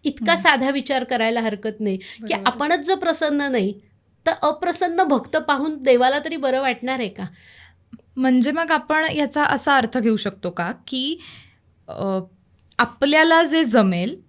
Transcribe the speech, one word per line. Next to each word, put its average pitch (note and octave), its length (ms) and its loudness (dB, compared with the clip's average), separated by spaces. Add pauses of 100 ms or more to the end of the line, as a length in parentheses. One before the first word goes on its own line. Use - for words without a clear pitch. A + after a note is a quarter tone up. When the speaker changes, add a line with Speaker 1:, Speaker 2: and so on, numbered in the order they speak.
Speaker 1:
इतका D4 280 -2
Speaker 2:
हम्म. E4 120 2
Speaker 1:
साधा C#4 260 4
विचार C4+ 340 -2
करायला A#3 380 -2
हरकत G#3+ 380 -6
नाही G3+ 180 -2
की A3 360 -10
Speaker 2:
बरोबर. G3 120 -6
Speaker 1:
आपणच D4 340 0
जर E4+ 160 0
प्रसन्न D#4+ 460 0
नाही, G#3 380 -2 (460)
तर D#4+ 60 2 (100)
अप्रसन्न E4+ 640 0
भक्त C#4+ 340 0
पाहून D4 460 -2
देवाला B3+ 360 4
तरी D#4+ 180 -6
बरं C4 240 -2
वाटणार B3+ 380 -4
आहे G#3+ 100 -4
का? F#3+ 140 -12 (920)
Speaker 2:
म्हणजे B3+ 360 2
मग E4 200 -2
आपण D#4 400 0
ह्याचा D4 320 0
असा C#4+ 340 4
अर्थ B3 200 0
घेऊ A3 200 2
शकतो G3 320 -6
का F3 220 -6 (160)
की, C#4 340 -6 (680)
अ, F#3+ 320 -6 (600)
आपल्याला D#4 640 4
जे D#4+ 200 2
जमेल G#3 640 2